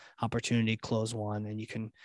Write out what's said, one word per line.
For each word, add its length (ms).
opportunity, 560
close 360
one, 340
and 120
you 80
can 240